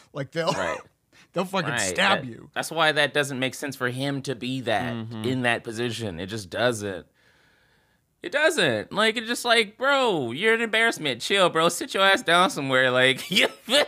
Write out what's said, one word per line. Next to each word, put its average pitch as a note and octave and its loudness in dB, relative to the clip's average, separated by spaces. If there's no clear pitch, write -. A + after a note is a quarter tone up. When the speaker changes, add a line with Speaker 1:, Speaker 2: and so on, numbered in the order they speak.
Speaker 1:
Like, C#3 -10
they'll, E3 -2
Speaker 2:
Right. F2+ -4
Speaker 1:
<laughs> - -20
they'll F3+ -2
fucking F#3 -2
Speaker 2:
Right. A#2+ -2
Speaker 1:
stab F3+ 0
Speaker 2:
That, C3 -12
Speaker 1:
you. - -16
Speaker 2:
that's B2+ -6
why D#3+ 4
that C#3+ 2
doesn't C#3 0
make C3 -4
sense C#3 -8
for B2+ -2
him C3+ -6
to C3+ -6
be B2+ -6
that G#2 -2
Speaker 3:
Mm-hmm. A2+ -8
Speaker 2:
in B2+ -2
that A#2 0
position. A2 -6
It F#2+ -8
just G2 -10
doesn't. G#2 -2
It F3+ -10
doesn't. A3 0
Like, G#3+ 0
it's A3+ -6
just A#3 -6
like, A3+ 2
"Bro, A#3+ 2
you're G3+ 2
an A3+ 0
embarrassment. G#3+ 0
Chill, G3 4
bro. D#3+ 2
Sit F3+ -8
your G3 2
ass G3 4
down F3 4
somewhere." C3 2
Like, B2+ 4
<laughs> - -4
you, A#3+ 2